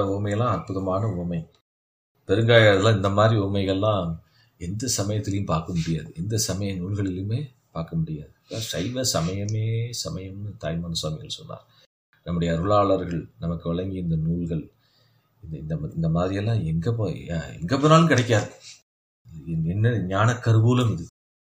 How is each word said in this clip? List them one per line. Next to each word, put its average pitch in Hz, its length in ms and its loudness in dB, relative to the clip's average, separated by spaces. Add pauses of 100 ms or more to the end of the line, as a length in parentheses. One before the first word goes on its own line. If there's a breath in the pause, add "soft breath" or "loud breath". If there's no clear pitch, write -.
உவமையெல்லாம் 101 500 0
அற்புதமான 95 520 -2
உவமை. 87 340 -4 (880)
பெருங்காய, 113 420 8
அதெல்லாம் 101 260 6
இந்த 98 120 0
மாதிரி 104 320 6
உவமைகள்லாம் 98 720 0 (500 soft breath)
எந்த 101 260 -6
சமயத்திலையும் 101 580 -2
பார்க்க 82 300 -2
முடியாது, 80 400 -2
எந்த 107 240 -4
சமய 98 360 -4
நூல்களிலுமே 98 680 -4 (320)
பார்க்க 82 240 -6
முடியாது. 78 420 -4
அதான் - 280 -10
சைவ 123 380 -4
சமயமே 101 640 -2 (240)
சமயம்னு 98 680 -10
தாய்மான 85 340 -6
சுவாமிகள் 78 360 -6
சொன்னார். - 380 -14 (600 soft breath)
நம்முடைய 85 260 -2
அருளாளர்கள் 90 680 2 (180)
நமக்கு 82 280 -4
வழங்கிய 92 320 -4
இந்த 82 160 -2
நூல்கள், 82 480 -2 (760)
இந்த, - 140 -12
இந்த, 78 180 -6 (200)
இந்த 82 140 0
மாதிரியெல்லாம் 98 560 0
எங்க 82 280 0
போய், 101 240 -2 (120)
அஹ், - 320 -6
எங்க 131 160 -2
போனாலும் 156 300 6
கிடைக்காது. 117 440 2 (1120 loud breath)
என்ன 107 340 2
ஞான 95 340 2
கருவூலம் 117 600 4
இது! 82 140 -6 (520)